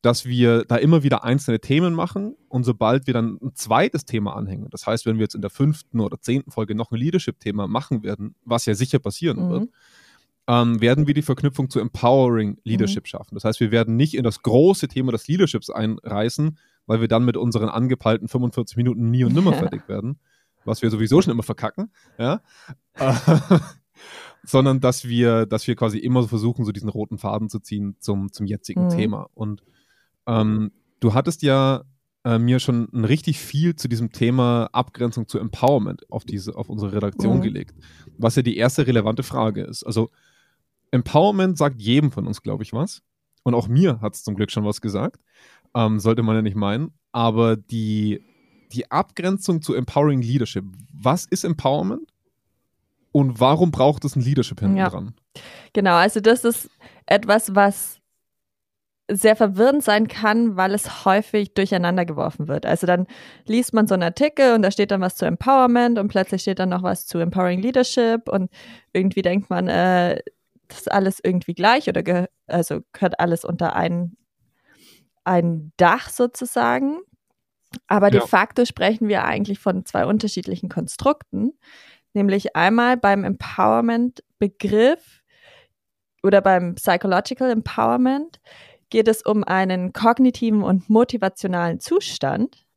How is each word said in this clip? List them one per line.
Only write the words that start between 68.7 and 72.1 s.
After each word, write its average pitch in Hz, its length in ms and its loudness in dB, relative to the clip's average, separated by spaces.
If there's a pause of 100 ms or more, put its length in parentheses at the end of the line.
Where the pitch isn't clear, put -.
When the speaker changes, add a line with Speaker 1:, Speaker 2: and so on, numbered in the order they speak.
Speaker 2:
irgendwie 185 280 0
denkt 185 280 -2
man, 180 200 -2
äh, 175 500 2 (480)
das - 120 -20
ist - 120 -6
alles 190 320 0
irgendwie 180 300 -2
gleich 226 340 0
oder 175 160 -2
geh-, 180 240 0 (180)